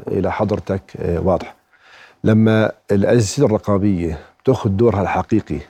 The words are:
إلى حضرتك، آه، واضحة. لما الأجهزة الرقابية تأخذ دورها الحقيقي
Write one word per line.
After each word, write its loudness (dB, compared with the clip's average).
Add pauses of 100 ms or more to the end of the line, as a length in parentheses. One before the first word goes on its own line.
إلى -2
حضرتك، -4 (180)
آه، -4
واضحة. -2 (680)
لما 4 (200)
الأجهزة 2
الرقابية 0 (280)
تأخذ 0
دورها 2
الحقيقي -2 (120)